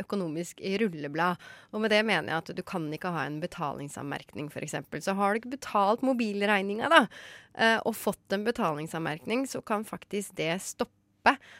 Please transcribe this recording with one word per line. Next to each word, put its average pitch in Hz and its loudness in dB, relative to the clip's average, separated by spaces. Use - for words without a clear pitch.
økonomisk 175 -6
rulleblad. 165 0
Og 214 -2
med 220 2
det 214 8
mener 170 2
jeg 160 2
at 175 -8
du 180 -4
kan 170 -4
ikke 180 -4
ha 151 0
en 147 -4
betalingsanmerkning, 143 -6
for - -8
eksempel. 147 -6
Så 196 0
har 196 2
du 226 -4
ikke 262 -8
betalt 208 2
mobilregninga 208 2
da, 311 10
eh, 226 6
og - 2
fått - -4
en 208 0
betalingsanmerkning, 160 -2
så - -6
kan 220 -2
faktisk - -8
det 160 0
stoppe - 0